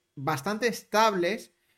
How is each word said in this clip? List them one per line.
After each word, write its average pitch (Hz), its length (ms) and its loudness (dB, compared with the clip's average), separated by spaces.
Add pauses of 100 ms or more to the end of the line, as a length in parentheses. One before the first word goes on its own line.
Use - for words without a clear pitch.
(160)
bastante 160 500 -4
estables, 214 880 0 (240)